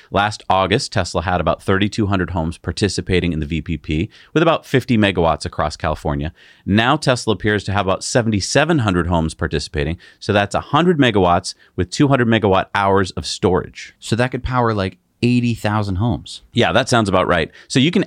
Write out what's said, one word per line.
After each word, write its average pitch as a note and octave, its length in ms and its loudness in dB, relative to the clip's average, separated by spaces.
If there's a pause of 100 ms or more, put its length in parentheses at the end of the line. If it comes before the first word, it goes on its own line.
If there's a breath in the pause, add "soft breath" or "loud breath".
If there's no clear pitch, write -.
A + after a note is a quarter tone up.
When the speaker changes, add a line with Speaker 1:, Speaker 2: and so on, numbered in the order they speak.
(120 loud breath)
Speaker 1:
Last G2+ 360 -2
August, F#2+ 440 0
Tesla F2+ 300 -2
had F2+ 180 0
about D#2+ 200 -2
thirty-two G2+ 460 0
hundred F#2 240 -2
homes E2 260 -4
participating F2+ 760 -2
in D#2 80 -4
the D2+ 60 -6
V D#2 140 -4
P D#2+ 160 -6
P, D#2+ 340 -4 (220 loud breath)
with D#3+ 120 2
about D#3+ 200 0
fifty B2+ 320 0
megawatts F2+ 480 2
across - 320 -4
California. D2+ 560 -4 (320 soft breath)
Now A2+ 320 2
Tesla B2 360 0
appears G#2 320 0
to G2+ 80 -6
have G2+ 140 0
about F#2 180 -2
seventy-seven C3 760 0
hundred F2 280 0
homes E2 260 0
participating. D2 640 -4 (240 loud breath)
So - 120 -4
that's G2+ 220 0
a E2 60 -2
hundred E3 380 0
megawatts F#2+ 560 2 (200 soft breath)
with F2+ 160 -4
two D3 160 2
hundred B2+ 220 2
megawatt G2+ 380 2 (100)
hours G2 360 2
of - 140 -8
storage. - 720 -4
Speaker 2:
So - 160 -4
that B2 160 -2
could B2+ 140 -8
power, B2 280 0
like, F#2+ 260 -4 (260)
eighty A#2+ 300 2
thousand G#2 420 -2
homes. G#2 460 -4 (100)
Speaker 1:
Yeah, G#2 200 2
that A2+ 160 2
sounds A2+ 200 2
about F#2 200 4
right. E2+ 200 2 (200 loud breath)
So - 100 0
you D3 140 4
can F#3+ 140 2